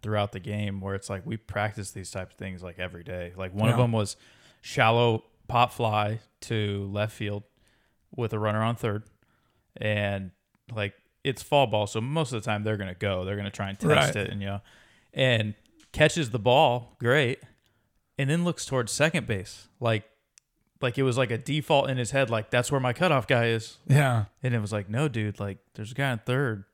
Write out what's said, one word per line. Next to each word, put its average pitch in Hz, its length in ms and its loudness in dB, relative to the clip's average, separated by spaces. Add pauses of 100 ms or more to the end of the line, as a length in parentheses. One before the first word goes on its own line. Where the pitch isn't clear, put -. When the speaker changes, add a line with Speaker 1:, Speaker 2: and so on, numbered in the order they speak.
Speaker 1:
throughout 104 300 -2
the 95 80 -10
game 101 420 -6
where 98 140 -6
it's - 140 -10
like, 95 160 -8
we 113 120 -6
practice 104 540 -4
these 92 180 -14
type 92 220 -10
of - 60 -20
things, 92 260 -10
like, 87 160 -14
every 87 240 -8
day. 90 320 -10
Like, 92 180 -8
one 107 160 2
of 117 80 2
Speaker 2:
Yeah. 123 60 4
Speaker 1:
them 120 80 2
was 110 240 -2 (460)
shallow 117 640 4 (220)
pop 120 260 4
fly 107 460 0 (220)
to 101 500 -2
left 104 220 -2
field 104 300 -6 (720)
with 117 180 -2
a 110 60 -2
runner 107 220 2
on 117 160 0
third. 107 260 -2 (760)
And, 101 540 -2 (420)
like, 104 200 -4 (300)
it's 139 200 -4
fall 139 240 4
ball, 107 200 0
so 110 140 -4
most 139 320 -2
of 110 80 -4
the - 80 -10
time 104 140 -2
they're 110 140 0
gonna 92 180 -8
go. 95 300 -2
They're 98 100 -4
gonna 101 160 -6
try 98 180 -6
and 98 100 -10
test 156 120 2
Speaker 2:
Right. 143 240 4
Speaker 1:
it, 98 140 -2
and, 101 120 -6
you 98 60 -6
know, 98 140 -6 (520)
and 113 400 2 (380)
catches 151 380 2
the 120 100 -4
ball, 123 600 4
great, 123 400 2 (800)
and 139 120 0
then 170 140 2
looks 175 220 -2
towards 123 260 -2
second 151 360 0
base, 98 400 -6 (120)
like, 113 260 0 (760)
like 123 160 -2
it 135 60 2
was, 123 140 2
like, 127 120 2
a 113 80 -2
default 139 520 2
in 131 80 0
his 123 140 -2
head, 135 180 2
like, 110 220 -2
"That's 123 200 2
where 143 80 2
my 127 140 2
cutoff 147 340 2
guy 117 200 4
is." 113 380 -4
Speaker 2:
Yeah. 131 400 4 (160)
Speaker 1:
And 127 120 0
it 117 80 2
was 104 100 -4
like, 104 180 -4
"No, 135 200 0
dude, 107 300 -2
like, 101 180 -6 (160)
there's 110 180 -12
a 127 40 -14
guy 139 160 0
on 113 80 -4
third." 123 440 -2 (100)